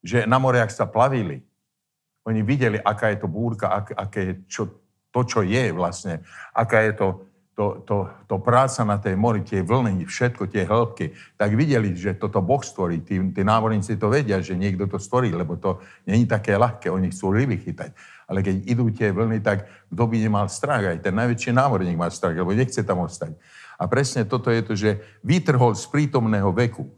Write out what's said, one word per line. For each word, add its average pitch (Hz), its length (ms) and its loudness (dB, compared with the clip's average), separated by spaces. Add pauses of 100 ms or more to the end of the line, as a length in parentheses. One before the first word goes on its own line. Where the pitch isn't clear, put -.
Že 110 240 2
na 131 160 4
moriach 123 320 2
sa 104 160 -2
plavili. 113 480 2 (880)
Oni 110 160 0
videli, 117 400 0
aká 107 320 0
je - 80 -6
to 85 80 -4
búrka, 107 400 -4
ak-, 104 240 -4
aké 101 320 -6
je 92 80 -4 (160)
čo, - 120 -6 (520)
to, 123 80 2
čo 113 240 0
je 110 240 2
vlastne, 87 560 -4 (240)
aká 113 320 2
je 110 160 2
to, 98 100 2 (460)
to, 101 320 -4
to, 104 100 0 (300)
to 101 160 -2
práca 123 400 4
na 104 160 2
tej 101 160 -2
mori, 107 320 2
tie 95 160 -2
vlny, 98 480 0
všetko, 123 400 -2
tie 95 160 0
hĺbky, 110 480 0 (240)
tak 104 160 2
videli, 117 400 2
že 92 240 -4
toto 101 240 0
Boh 123 160 2
stvorí. 87 400 -4
Tí, 92 320 -4
tí 98 160 -4
námorníci 110 480 0
to 104 160 0
vedia, 110 320 0
že 90 160 -4
niekto 95 320 -2
to 101 80 -6
stvorí, 123 320 0
lebo 85 240 -4
to 92 240 -2 (240)
není 107 240 2
také 104 320 0
ľahké, 113 320 0
oni 92 240 0
chcú 95 160 -2
ryby 110 320 2
chytať. - 320 -10 (320)
Ale 98 160 -2
keď 98 140 0 (100)
idú 120 240 2
tie 104 240 0
vlny, 110 240 0
tak 101 320 -2 (160)
kto - 160 -2
by 117 160 0
nemal 104 320 2
strach? 135 320 -2
Aj 85 160 -2
ten 92 160 -2
najväčší 120 400 0
námorník 104 400 2
má 85 160 -2
strach, 85 240 -2
lebo 90 160 0
nechce 120 320 0
tam 90 240 -2
ostať. 78 300 -10 (420)
A 92 80 -2
presne 123 400 0
toto 120 240 -2
je 113 160 2
to, 110 80 -2
že 101 240 0 (240)
vytrhol 123 560 2
z - 160 -10
prítomného 113 560 2
veku 117 480 -2